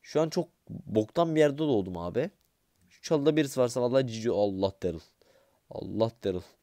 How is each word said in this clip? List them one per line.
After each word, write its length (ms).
Şu 200
an 80
çok 200
boktan 640
bir 40
yerde 180
doğdum 400
abi. 340
Şu 120
çalıda 340
birisi 240
varsa 220
vallahi 260
cici 240
Allah 420
Daryl. 160
Allah 420
Daryl. 180